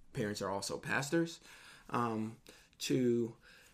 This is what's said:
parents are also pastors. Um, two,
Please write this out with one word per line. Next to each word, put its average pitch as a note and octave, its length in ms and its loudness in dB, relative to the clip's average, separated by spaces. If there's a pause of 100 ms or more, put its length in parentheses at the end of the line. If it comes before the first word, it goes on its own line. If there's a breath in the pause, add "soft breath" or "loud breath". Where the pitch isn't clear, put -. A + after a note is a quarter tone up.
(120)
parents G#2 300 -2
are G2 80 -2
also F#2+ 280 -2
pastors. E3 640 0 (500 loud breath)
Um, A2+ 460 0 (420 loud breath)
two, A#2+ 580 2 (380 loud breath)